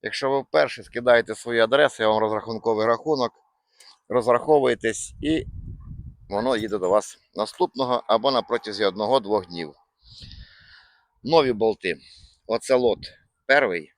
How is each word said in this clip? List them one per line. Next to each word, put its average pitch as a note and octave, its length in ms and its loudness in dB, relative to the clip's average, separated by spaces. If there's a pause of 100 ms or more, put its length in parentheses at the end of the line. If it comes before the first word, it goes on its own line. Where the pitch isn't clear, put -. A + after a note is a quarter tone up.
Якщо C3 280 -4
ви C#3 100 0
вперше, C3+ 420 0
скидаєте A#2+ 520 2
свої A#2 260 -2
адреси, B2+ 420 2
я A2 60 4
вам G#2+ 100 2
розрахунковий A2 680 -2
рахунок, B2 460 0 (760)
розраховуєтесь B2 1120 0
і D3+ 240 -2 (840)
воно A#2 280 -2
їде G#2 220 -4
до F2+ 120 0
вас G#2 280 0 (160)
наступного B2 720 -2
або A2+ 240 2
на B2 120 0
протязі G#2+ 420 -4
одного-двох G#2 600 0
днів. E2+ 280 -10 (1500)
Нові C#3 300 4
болти. G2+ 440 -2 (500)
Оце A#2 280 -2
лот A#2+ 240 2 (480)
перший. G2+ 520 2